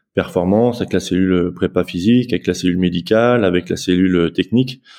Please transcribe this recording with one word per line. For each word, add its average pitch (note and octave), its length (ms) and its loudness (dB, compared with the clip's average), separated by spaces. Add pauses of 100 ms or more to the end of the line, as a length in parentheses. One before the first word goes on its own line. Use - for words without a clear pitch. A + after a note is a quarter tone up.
(120)
performance, G#2 680 0
avec - 100 -4
la F#2+ 80 0
cellule F2+ 540 0
prépa F#2 280 -2
physique, G#2+ 520 0
avec F2 120 -6
la F2+ 60 0
cellule F2+ 240 -2
médicale, G#2 680 2
avec F2 240 0
la F2 60 -2
cellule F2+ 580 0
technique, B2+ 480 -2 (160)